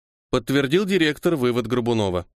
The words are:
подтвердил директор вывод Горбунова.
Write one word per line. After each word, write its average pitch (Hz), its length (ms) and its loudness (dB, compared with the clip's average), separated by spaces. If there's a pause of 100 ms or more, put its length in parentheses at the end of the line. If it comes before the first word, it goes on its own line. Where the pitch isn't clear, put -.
(300)
подтвердил 139 560 0
директор 170 500 0
вывод 123 300 0
Горбунова. 110 600 -2 (120)